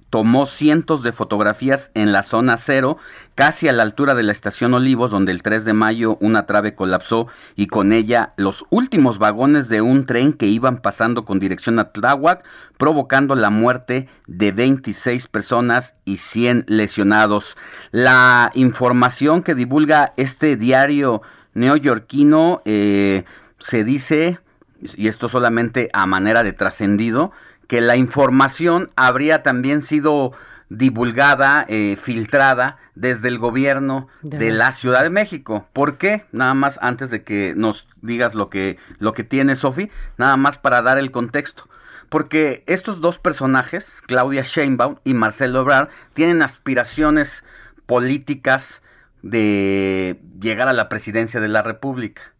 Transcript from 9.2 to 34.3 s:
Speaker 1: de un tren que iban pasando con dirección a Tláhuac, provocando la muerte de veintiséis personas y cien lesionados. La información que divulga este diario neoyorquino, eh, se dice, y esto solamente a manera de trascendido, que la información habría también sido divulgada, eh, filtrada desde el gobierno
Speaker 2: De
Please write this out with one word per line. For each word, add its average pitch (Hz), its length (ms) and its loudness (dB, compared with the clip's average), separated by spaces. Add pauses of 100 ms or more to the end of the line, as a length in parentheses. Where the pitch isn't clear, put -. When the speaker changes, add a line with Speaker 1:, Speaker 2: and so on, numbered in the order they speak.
Speaker 1:
de 110 120 2
un 131 260 2
tren 127 260 2
que 120 140 -2
iban 120 340 0
pasando 113 440 -2
con 98 140 -2
dirección 95 380 -2
a 104 140 -2
Tláhuac, 139 520 0 (360)
provocando 139 560 0
la 107 160 2
muerte 123 580 -2 (160)
de 98 260 -2
veintiséis 123 760 -2
personas 120 640 -2 (120)
y 98 120 -6
cien 120 500 -2
lesionados. 104 880 0 (360)
La 127 640 6
información 127 880 2
que 170 100 -2
divulga 143 640 2
este 135 400 0
diario 131 640 2 (320)
neoyorquino, 143 1120 2
eh, 101 600 2 (340)
se 113 240 -2
dice, 151 560 -2 (420)
y - 260 -6
esto 110 200 -4
solamente 117 680 -2
a 95 140 0
manera 101 340 2
de 101 120 -2
trascendido, 110 800 -2 (360)
que 120 140 0
la 120 160 4
información 135 1000 0
habría 139 480 2
también 135 400 0
sido 147 480 0 (380)
divulgada, 131 1000 2
eh, 104 340 -2
filtrada 127 760 0 (180)
desde 117 320 -4
el 123 100 -4
gobierno 135 720 -2 (160)
Speaker 2:
De 151 160 -10